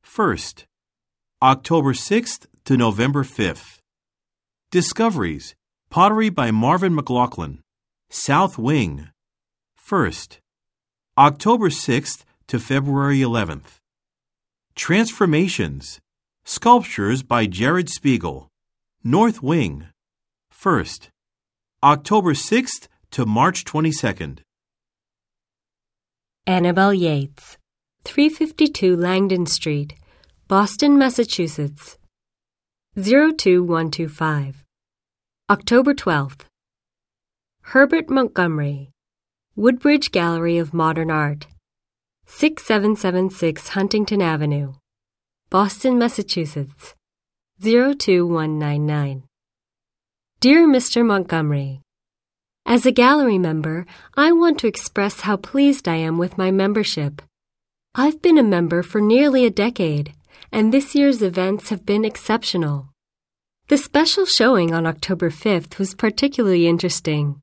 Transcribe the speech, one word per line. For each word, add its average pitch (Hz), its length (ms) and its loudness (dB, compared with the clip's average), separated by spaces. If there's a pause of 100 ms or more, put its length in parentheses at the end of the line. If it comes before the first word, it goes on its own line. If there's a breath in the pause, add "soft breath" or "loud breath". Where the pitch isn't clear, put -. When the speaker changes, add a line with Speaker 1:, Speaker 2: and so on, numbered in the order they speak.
Speaker 1:
First, - 640 -4 (760)
October 135 500 2
sixth - 540 -4 (180)
to 135 140 2
November 120 440 0
fifth. 101 600 -6 (880)
Discoveries. 170 840 -2 (360)
Pottery 214 400 2
by 131 200 -2
Marvin 160 440 2
McLaughlin. 123 680 -4 (480)
South 175 480 0
Wing. 101 520 -4 (680)
First, - 680 -6 (760)
October 185 500 2
sixth - 560 -4 (220)
to 120 120 -6
February 139 600 -2
eleventh. 107 580 -4 (1000)
Transformations. 165 1200 -2 (460)
Sculptures 131 760 2
by 120 220 0
Jared 127 460 -2
Spiegel. 87 580 -4 (560)
North 202 380 0
Wing. 98 460 -2 (640)
First, - 600 -4 (720)
October 147 500 2
sixth - 560 -4 (220)
to 123 160 -4
March 127 380 0
twenty-second. 117 760 -4 (2000)
Speaker 2:
Annabelle 185 460 2
Yates, 151 640 -4 (460)
three 294 240 2
fifty-two 302 680 0
Langdon 185 500 0
Street, 147 480 -4 (520)
Boston, 208 500 2
Massachusetts, 170 1000 -2 (1000)
zero 269 320 4
two 180 320 2
one 165 260 -2
two 160 180 -6
five. 147 540 -4 (880)
October 240 420 2
twelfth. 147 520 -4 (1160)
Herbert 285 460 2
Montgomery, 156 840 -2 (640)
Woodbridge 262 560 2
Gallery 170 440 0
of 160 160 -4
Modern 160 380 -2
Art, 147 380 -4 (800)
six - 360 -2
seven 214 320 0
seven 185 340 -2
six 165 420 -6
Huntington 202 520 -2
Avenue, 147 520 -2 (760)
Boston, 208 480 0
Massachusetts, 175 960 -6 (680)
zero 240 320 4
two 185 320 2
one 160 320 -2
nine 147 300 -2
nine. 139 380 -4 (1120)
Dear 311 300 6
Mister 254 340 2
Montgomery, 151 760 -2 (880)
as 240 160 4
a 254 60 6
gallery 254 480 4
member, 160 480 -4 (300 loud breath)
I 302 160 4
want 339 260 4
to - 80 -2
express - 540 -4
how 202 160 -2
pleased 277 500 0
I 165 80 0
am 160 240 -2
with 180 180 -4
my 185 140 0
membership. 190 720 -2 (720)
I've 302 260 0
been 330 180 6
a 269 40 6
member 175 400 2
for 208 180 -2
nearly 254 460 4
a 220 40 2
decade, 180 640 -2 (360 soft breath)
and 220 240 2
this 277 180 0
year's 277 300 2
events 190 460 -2
have 202 180 -6
been 214 180 0
exceptional. 165 840 -4 (800)
The 285 100 4
special 330 480 0
showing 208 480 2
on 165 100 -2
October 170 460 -4
fifth 170 480 -4
was 190 160 -4
particularly 208 720 0
interesting. 156 760 -2